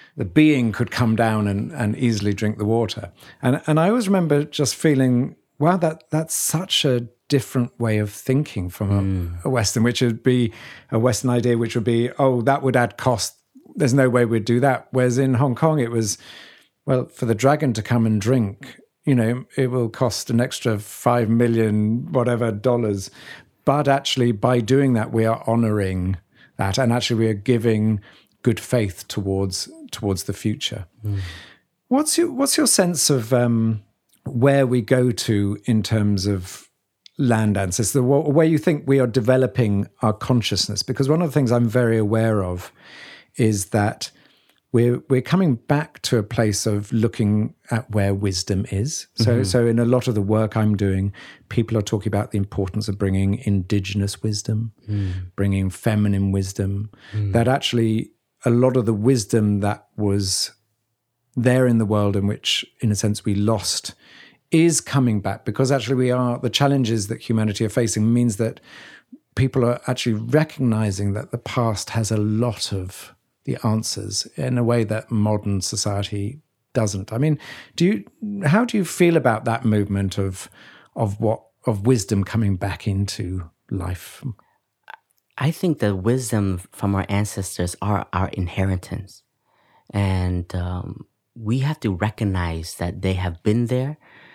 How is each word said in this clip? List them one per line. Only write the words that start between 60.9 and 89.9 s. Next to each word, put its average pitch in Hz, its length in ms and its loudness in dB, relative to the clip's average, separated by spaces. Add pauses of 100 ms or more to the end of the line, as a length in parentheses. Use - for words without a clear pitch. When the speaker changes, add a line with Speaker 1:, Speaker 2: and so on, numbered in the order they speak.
Speaker 1:
there 127 300 4
in 117 120 4
the 110 80 2
world 104 300 2
and 101 120 0
which, - 380 -4 (160)
in 113 100 2
a 104 40 2
sense, 104 280 -2
we 101 120 0
lost 101 580 -2 (580)
is 165 300 4
coming 120 400 0
back, - 240 -6
because 127 260 0
actually 131 240 0
we 127 160 2
are, 123 280 0
the 123 100 -2
challenges 117 580 2
that 113 140 -8
humanity 110 420 0
are 107 60 0
facing 113 440 0
means 120 240 2
that 113 220 -4 (760)
people 131 280 0
are 120 240 0
actually 123 260 -2
recognizing 110 1000 0
that - 180 -8
the 123 60 -6
past 113 540 -4
has 110 200 -2
a 110 60 0
lot 107 560 -2
of 95 400 -10 (320)
the 123 200 -6
answers 107 600 -4 (120)
in 127 200 -2
a 120 60 0
way 117 200 2
that 107 280 -6
modern 104 500 0
society 101 760 -4 (340)
doesn't. 101 400 -2
I 113 40 -4
mean, 147 220 0 (380)
do 170 80 2
you, 208 600 -4
how 196 200 4
do 226 120 -2
you 185 80 2
feel 170 320 2
about 120 280 0
that 117 200 -2
movement 101 520 0
of, 98 320 -6 (460)
of 104 260 -2
what, 110 200 -2 (240)
of 101 220 -2
wisdom 107 360 2
coming 101 340 0
back 98 300 -6
into 92 640 -4 (220)
life? 90 520 -8 (1160)
Speaker 2:
I 135 140 0
think 160 280 -2
the 104 160 0
wisdom 101 680 0 (100)
from 98 240 -2
our 95 140 -2
ancestors 98 720 -4
are 101 320 -2
our 92 160 -2
inheritance. 95 920 -6 (640)
And, 92 680 -2